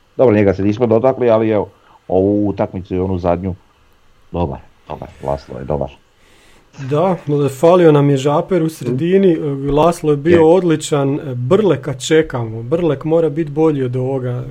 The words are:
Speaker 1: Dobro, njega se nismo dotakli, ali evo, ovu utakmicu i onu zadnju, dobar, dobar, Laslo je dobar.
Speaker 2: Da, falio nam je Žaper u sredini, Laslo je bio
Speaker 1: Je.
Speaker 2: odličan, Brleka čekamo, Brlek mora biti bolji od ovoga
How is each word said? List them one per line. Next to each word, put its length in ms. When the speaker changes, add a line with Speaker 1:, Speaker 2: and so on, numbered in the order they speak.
Speaker 1:
Dobro, 180
njega 200
se 80
nismo 240
dotakli, 440
ali 200
evo, 180
ovu 400
utakmicu 460
i 60
onu 180
zadnju, 360
dobar, 260
dobar, 200
Laslo 360
je 60
dobar. 260
Speaker 2:
Da, 360
falio 420
nam 180
je 60
Žaper 460
u 60
sredini, 680
Laslo 420
je 60
bio 160
Speaker 1:
Je. 140
Speaker 2:
odličan, 800
Brleka 680
čekamo, 680
Brlek 420
mora 260
biti 200
bolji 340
od 120
ovoga 540